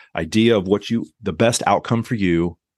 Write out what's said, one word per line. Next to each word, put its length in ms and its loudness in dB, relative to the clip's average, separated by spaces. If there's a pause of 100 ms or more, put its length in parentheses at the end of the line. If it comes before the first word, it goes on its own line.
(160)
idea 420 2
of 100 -2
what 220 0
you, 160 -4 (160)
the 120 -6
best 340 2
outcome 340 0
for 140 -6
you, 420 0 (200)